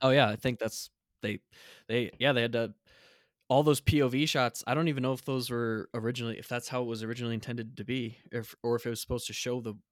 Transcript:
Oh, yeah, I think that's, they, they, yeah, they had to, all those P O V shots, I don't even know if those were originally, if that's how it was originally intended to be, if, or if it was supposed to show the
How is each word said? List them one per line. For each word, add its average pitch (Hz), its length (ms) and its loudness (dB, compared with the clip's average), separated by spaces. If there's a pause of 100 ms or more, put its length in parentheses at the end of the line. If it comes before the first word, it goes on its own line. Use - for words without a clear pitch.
Oh, 131 80 6
yeah, 131 180 8
I 107 80 -2
think 123 220 -2
that's, - 320 -6 (320)
they, 104 180 -4 (460)
they, 117 320 0
yeah, 139 140 4
they 120 100 4
had 117 100 0
to, 117 220 0 (760)
all 135 140 6
those 147 180 6
P 151 220 4
O 127 60 4
V 135 180 2
shots, 127 400 0
I 123 80 2
don't 160 140 2
even 135 140 -2
know 131 100 2
if 127 120 -6
those 127 260 -2
were 117 440 -2
originally, 117 440 -2
if - 100 -14
that's 123 200 -6
how 127 140 -2
it 123 40 -2
was 113 160 -4
originally 117 320 -4
intended 117 420 -6
to 104 80 -8
be, 117 340 -4 (140)
if, 113 300 -8
or 120 140 2
if 113 100 -4
it 120 40 -2
was 113 120 -4
supposed 123 260 -6
to 110 60 -10
show 123 260 -4
the 113 140 -6 (180)